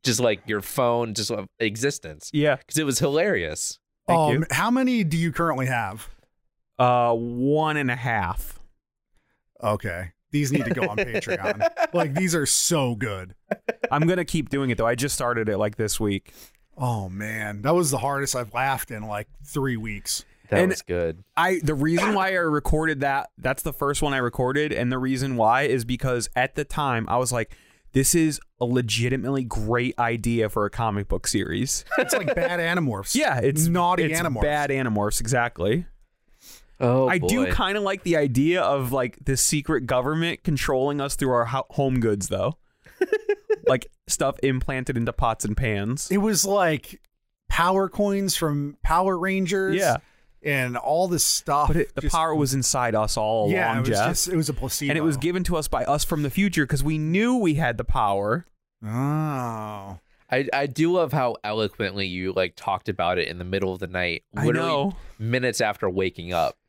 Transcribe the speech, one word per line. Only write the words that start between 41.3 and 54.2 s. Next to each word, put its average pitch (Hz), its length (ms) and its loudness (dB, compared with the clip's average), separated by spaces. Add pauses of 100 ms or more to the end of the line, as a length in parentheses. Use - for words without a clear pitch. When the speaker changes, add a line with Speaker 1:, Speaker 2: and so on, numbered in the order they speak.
Speaker 2:
our 117 140 4
ho-, 131 260 -2
home 131 280 2
goods, 104 280 2
though. 95 300 -2 (420)
<laughs> 381 80 0 (600)
Like, 131 200 2 (200)
stuff 139 360 0
implanted 131 520 -2
into 117 160 0
pots 113 320 0
and 107 140 -2
pans. 110 540 -2
Speaker 3:
It 196 80 2
was 202 260 2
like 185 560 0 (480)
power 185 400 2
coins 196 460 0
from 147 480 -2
Power 180 340 2
Rangers. 190 600 0
Speaker 2:
Yeah. 170 200 2 (460)
Speaker 3:
And 131 340 -2
all 170 300 2
this 170 180 0
stuff. 143 440 2
Speaker 2:
But 147 80 4
it, - 180 -2
the 135 60 -4
Speaker 3:
Just 151 120 0
Speaker 2:
power 160 220 2
was 139 180 2
inside 123 400 0
us 107 240 2
all 107 320 2
Speaker 3:
Yeah, 185 200 2
Speaker 2:
along, 131 80 0
Speaker 3:
it - 20 0
was 113 100 0
Speaker 2:
Jeff. 107 200 2
Speaker 3:
just, - 180 0